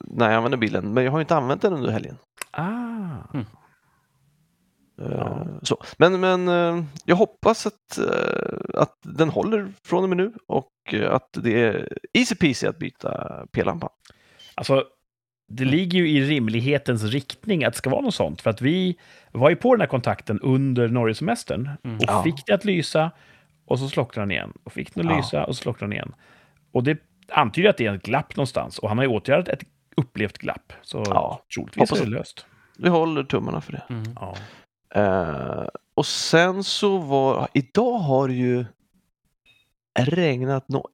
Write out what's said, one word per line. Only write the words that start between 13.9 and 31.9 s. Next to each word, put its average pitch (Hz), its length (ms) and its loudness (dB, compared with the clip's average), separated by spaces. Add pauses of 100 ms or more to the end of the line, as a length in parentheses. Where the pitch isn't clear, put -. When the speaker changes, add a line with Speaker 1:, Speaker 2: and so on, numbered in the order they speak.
Speaker 2:
Alltså, 135 300 2 (640)
det 110 140 -6
Speaker 3:
Mm. 131 120 2
Speaker 2:
ligger 180 240 2
ju 170 120 4
i 147 140 6
rimlighetens 123 800 0
riktning 139 600 -2
att 117 80 2
det - 60 -12
ska 131 120 -2
vara - 100 2
något 262 140 -2
sånt. 82 280 -2
För 113 80 0
att 107 100 -4
vi 175 380 0 (340)
var 127 180 4
ju 175 60 4
på 247 180 4
den 220 60 4
här 156 80 0
kontakten 110 520 -2
under 131 480 2
Norgesemestern 123 840 -2 (140)
Speaker 3:
Mm. 113 120 -8
Speaker 2:
och 107 100 -4
Speaker 1:
Ja. - 160 2
Speaker 2:
fick 156 240 -4
det 208 60 0
att 196 120 2
lysa 170 460 0 (560)
och 127 120 2
så 135 100 -4
slocknade 120 360 -4
den 101 60 -4
igen. 50 220 -4 (120)
Och - 80 -16
fick - 220 -10
den 170 120 -2
att 165 60 2
Speaker 1:
Ja. 156 40 2
Speaker 2:
lysa 147 280 -2
och 139 120 -4
så - 60 -12
slocknade 117 240 -6
den 104 60 -6
igen. - 220 -8 (580)
Och 127 120 0
det 151 140 0 (340)
antyder 151 380 4
att 190 60 0
det 117 100 0
är 101 80 0
ett 95 80 -8
glapp 131 340 -4
någonstans. 95 420 -2
Och 110 100 -2
han 107 100 0
har 131 60 2
ju 135 60 2
åtgärdat 135 380 2
ett - 140 -4 (340)
upplevt 107 420 -2
glapp. - 340 -8 (100)
Så - 240 -8
Speaker 1:
Ja. - 360 -2 (120)
Speaker 2:
troligtvis - 360 0